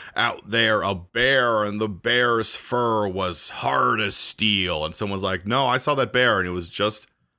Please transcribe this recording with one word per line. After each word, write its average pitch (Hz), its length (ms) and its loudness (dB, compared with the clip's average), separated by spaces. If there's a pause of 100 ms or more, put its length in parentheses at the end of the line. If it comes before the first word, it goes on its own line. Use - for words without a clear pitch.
(160)
out 110 340 0
there 110 320 2
a 98 140 0
bear 117 680 0
and 104 160 -4
the 110 80 0
bear's 117 680 0
fur 113 520 0
was 92 420 -2
hard 127 520 0
as 101 140 -2
steel." 92 720 0
And 85 100 -6
someone's 98 280 -4
like, 92 220 -4
"No, 127 220 0
I 123 100 2
saw 147 180 0
that 123 160 -2
bear 123 280 4
and 90 80 0
it 90 40 -4
was 90 160 -4
just - 380 -2 (340)